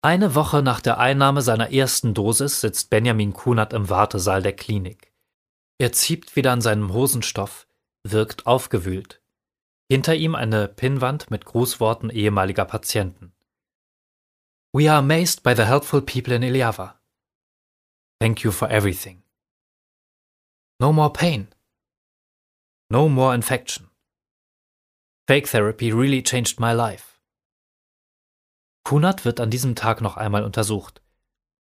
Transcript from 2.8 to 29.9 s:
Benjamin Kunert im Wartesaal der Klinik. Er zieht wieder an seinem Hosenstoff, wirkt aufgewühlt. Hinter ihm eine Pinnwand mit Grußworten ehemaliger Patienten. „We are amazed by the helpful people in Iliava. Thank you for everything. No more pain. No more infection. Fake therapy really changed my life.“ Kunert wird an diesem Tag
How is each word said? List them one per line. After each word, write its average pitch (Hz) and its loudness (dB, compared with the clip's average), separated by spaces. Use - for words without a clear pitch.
Benjamin 110 2
Kunert 117 0
im 104 -4
Wartesaal 95 0
der 98 -2
Klinik. 98 -8
Er 123 0
zieht - -4
wieder 123 2
an 123 0
seinem 104 0
Hosenstoff, 113 -4
wirkt 107 -2
aufgewühlt. 98 -2
Hinter 143 2
ihm 160 -2
eine 110 0
Pinnwand 131 -4
mit 110 -6
Grußworten 113 -2
ehemaliger 101 0
Patienten. 95 -6
„We 151 4
are 151 6
amazed 160 0
by 123 4
the 110 4
helpful 143 2
people 123 -4
in 120 0
Iliava. 123 -2
Thank 113 0
you 110 0
for - -4
everything. 98 -2
No 143 4
more 151 4
pain. 151 -2
No 139 4
more 131 4
infection. - -4
Fake 143 2
therapy 110 0
really 131 0
changed 123 -2
my 117 0
life.“ 113 -4
Kunert 170 2
wird - -2
an 113 -2
diesem 127 -2
Tag 113 -2